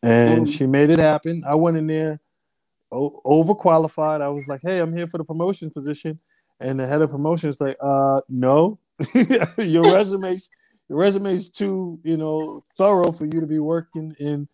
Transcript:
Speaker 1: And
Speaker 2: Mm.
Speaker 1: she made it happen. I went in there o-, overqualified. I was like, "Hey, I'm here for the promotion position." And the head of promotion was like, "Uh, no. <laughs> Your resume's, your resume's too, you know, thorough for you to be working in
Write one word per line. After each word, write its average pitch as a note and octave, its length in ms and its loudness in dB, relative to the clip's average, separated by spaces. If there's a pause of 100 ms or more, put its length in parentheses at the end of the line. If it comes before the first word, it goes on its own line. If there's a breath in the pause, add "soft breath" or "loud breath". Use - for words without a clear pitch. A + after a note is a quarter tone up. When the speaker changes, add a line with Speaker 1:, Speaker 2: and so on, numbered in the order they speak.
Speaker 1:
And A#2 440 4
Speaker 2:
Mm. - 60 -2
Speaker 1:
she C3+ 140 -2
made C#3+ 220 4
it E3 100 4
happen. E3 480 0
I C#3+ 80 0
went E3 220 2
in D#3 100 -2
there D#3 320 -4 (720)
o-, C#3+ 340 -6
overqualified. D#3+ 960 2
I C#3+ 60 -2
was C#3+ 220 -8
like, C#3 140 -8
"Hey, F3+ 160 -4
I'm E3 160 -2
here E3+ 120 -6
for E3+ 100 -10
the D#3+ 60 -6
promotion E3 480 -6
position." D3+ 480 -10 (400)
And C3 180 -6
the C3 100 -4
head C#3+ 140 0
of D3+ 80 2
promotion D#3 380 -4
was C#3+ 140 -6
like, C3+ 180 -4
"Uh, C#3 480 2
no. C#3 520 2 (200)
<laughs> G#3+ 580 0
Your E3+ 360 4
resume's, F#3+ 560 -2 (400)
your D3 100 -4
resume's G3 500 0
too, F#3 540 -6
you E3 140 -2
know, D#3 460 -6 (140)
thorough F#3+ 340 4
for E3 140 -8
you D#3+ 140 -4
to D#3+ 60 -4
be D#3 140 -2
working D#3+ 600 -6
in D3 340 -6